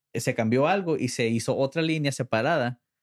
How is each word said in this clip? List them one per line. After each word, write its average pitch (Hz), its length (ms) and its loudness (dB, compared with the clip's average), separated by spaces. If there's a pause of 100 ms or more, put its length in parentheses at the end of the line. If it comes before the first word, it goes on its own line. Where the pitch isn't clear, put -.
(140)
se 123 200 -2
cambió 120 340 2
algo 180 280 0
y 127 120 -2
se 120 200 -2
hizo 117 280 0
otra 135 260 -2
línea 156 300 0
separada 123 680 0 (220)